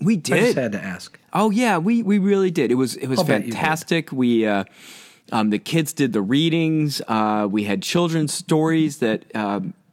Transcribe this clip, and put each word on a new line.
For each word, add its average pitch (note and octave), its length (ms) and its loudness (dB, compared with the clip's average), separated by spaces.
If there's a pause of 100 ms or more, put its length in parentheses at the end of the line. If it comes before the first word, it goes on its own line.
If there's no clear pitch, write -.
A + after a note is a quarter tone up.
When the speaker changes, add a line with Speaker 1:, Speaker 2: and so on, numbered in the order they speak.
Speaker 1:
We G3+ 140 2
Speaker 2:
I - 20 0
just G3 380 2
Speaker 1:
did. - 20 -2
Speaker 2:
had A#2+ 160 -2
to G2+ 100 -8
ask. F#2 360 -12 (160)
Speaker 1:
Oh, G#3 160 4
yeah, G#3+ 260 2
we, A3+ 260 2
we G3+ 160 2
really G3 320 2
did. D3 220 2
It B2 40 2
was, B2+ 200 0
it - 120 -8
was C3 100 0
Speaker 2:
I'll F3+ 80 2
bet G#2+ 180 2
you A#2+ 80 -8
did. - 40 -6
Speaker 1:
fantastic. D#3+ 540 -2
We, A#2+ 360 2
uh, G2+ 180 0 (680)
um, G#2+ 180 0
the G#2 80 0
kids D#3+ 340 -2
did C3+ 220 0
the G#2+ 80 0
readings. D#3 840 0
Uh, G#2+ 440 0
we G#2 140 0
had G2+ 180 -2
children's E3 500 -2
stories D#3+ 680 0
that, A2 260 -2 (120)
um, G2+ 380 -4 (180)